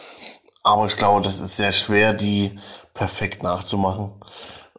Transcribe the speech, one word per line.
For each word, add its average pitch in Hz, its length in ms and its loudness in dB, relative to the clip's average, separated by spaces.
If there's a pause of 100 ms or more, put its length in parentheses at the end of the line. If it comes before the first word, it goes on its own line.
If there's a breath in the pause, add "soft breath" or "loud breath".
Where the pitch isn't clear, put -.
(640 loud breath)
Aber 107 220 4
ich 101 120 -2
glaube, 101 260 2
das 95 180 -2
ist - 160 0
sehr 101 160 0
schwer, 107 400 4
die 101 460 0 (340 loud breath)
perfekt - 500 0
nachzumachen. 98 800 -2 (580 loud breath)